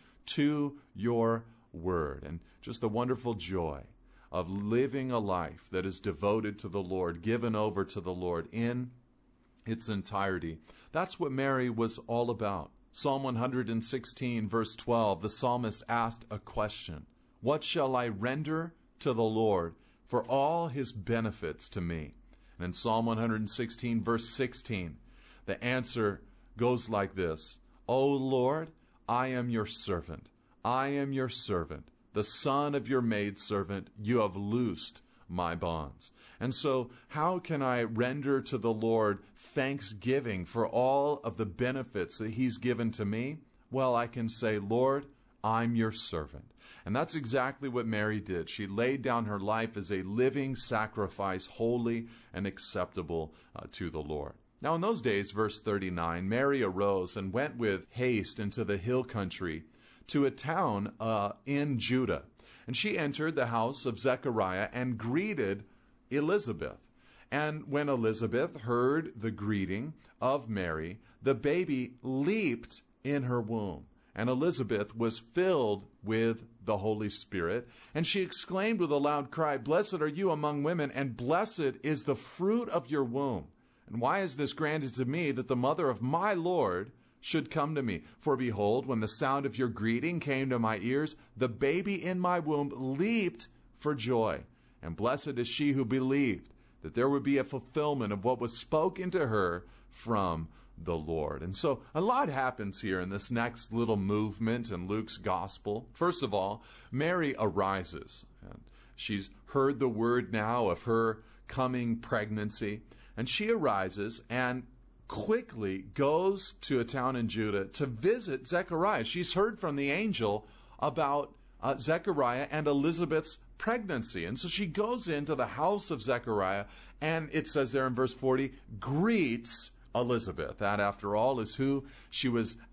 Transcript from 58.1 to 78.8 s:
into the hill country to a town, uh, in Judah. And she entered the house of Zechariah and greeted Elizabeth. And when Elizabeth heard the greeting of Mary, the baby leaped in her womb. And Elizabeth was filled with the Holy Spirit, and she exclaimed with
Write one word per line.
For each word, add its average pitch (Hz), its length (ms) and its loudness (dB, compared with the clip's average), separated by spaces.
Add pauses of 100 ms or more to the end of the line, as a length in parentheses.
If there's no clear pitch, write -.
into 104 240 -2
the 98 140 0
hill 123 260 0
country 90 600 -4 (440)
to 143 180 4
a 131 40 4
town, 139 680 0
uh, 107 340 0 (140)
in 143 320 0
Judah. 101 460 2 (420)
And 127 100 -4
she 208 220 0
entered 151 380 0
the 127 100 2
house 117 400 0
of 110 140 -4
Zechariah 110 720 2
and 123 260 -2
greeted 120 640 0 (460)
Elizabeth. 123 680 0 (520)
And 151 380 -2
when 143 200 0
Elizabeth 117 760 2
heard 127 540 2
the 110 140 -2
greeting 101 640 -2 (260)
of 127 280 0
Mary, 87 520 -4 (220)
the 131 120 4
baby 139 680 0
leaped 139 800 0 (200)
in 143 200 0
her 123 180 0
womb. 104 460 -4 (280)
And 117 140 0
Elizabeth 127 640 2
was 113 240 0
filled 127 680 2 (180)
with 113 400 2 (180)
the 101 160 2
Holy 107 300 0
Spirit, 98 580 -2 (280)
and 165 120 0
she 202 140 2
exclaimed 190 580 -2
with 160 140 2